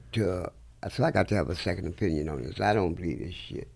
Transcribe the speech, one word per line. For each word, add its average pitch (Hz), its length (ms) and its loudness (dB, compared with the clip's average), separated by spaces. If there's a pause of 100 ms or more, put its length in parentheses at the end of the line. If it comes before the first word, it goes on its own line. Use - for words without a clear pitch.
(120)
to, 92 380 0 (400)
so 123 140 0
I 165 60 4
got 98 180 4
to 104 60 2
have 85 160 2
a 90 60 -2
second 90 320 -2
opinion 80 400 0
on 69 140 -4
this. - 180 -6
I 104 120 4
don't 90 220 2
believe 85 240 -4
this - 160 -8
shit, - 420 -10